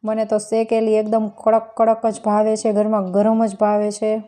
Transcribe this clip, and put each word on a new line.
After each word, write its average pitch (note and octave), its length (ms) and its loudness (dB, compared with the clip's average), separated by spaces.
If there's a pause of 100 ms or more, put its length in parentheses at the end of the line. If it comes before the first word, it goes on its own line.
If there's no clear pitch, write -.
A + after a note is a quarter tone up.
મને G#3+ 220 -2
તો G#3+ 120 0
શેકેલી A3 560 0
એકદમ G#3+ 340 0
કડક A3 340 0 (160)
કડક A3+ 280 2
જ G#3+ 200 -4
ભાવે G#3+ 300 2
છે, G#3+ 180 -2
ગરમા G#3 280 0
ગરમ G#3 440 2
જ G3 140 -4
ભાવે G#3 320 0
છે. G#3+ 240 -2 (120)